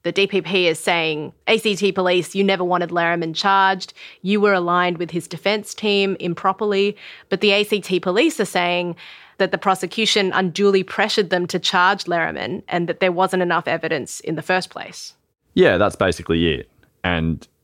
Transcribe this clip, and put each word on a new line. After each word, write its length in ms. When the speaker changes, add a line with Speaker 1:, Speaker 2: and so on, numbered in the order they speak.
Speaker 1:
the 100
D 140
P 160
P 260
is 120
saying, 520
"A 140
C 160
T 160
police, 420
you 100
never 200
wanted 260
Larriman 460
charged. 580
You 180
were 120
aligned 440
with 140
his 160
defence 480
team 440
improperly." 800
But 120
the 100
A 120
C 180
T 180
police 400
are 60
saying 500
that 140
the 80
prosecution 760
unduly 480
pressured 480
them 160
to 140
charge 460
Larriman 600
and 220
that 100
there 120
wasn't 320
enough 240
evidence 540
in 160
the 40
first 300
place. 420
Speaker 2:
Yeah, 240
that's 180
basically 560
it. 160
And 440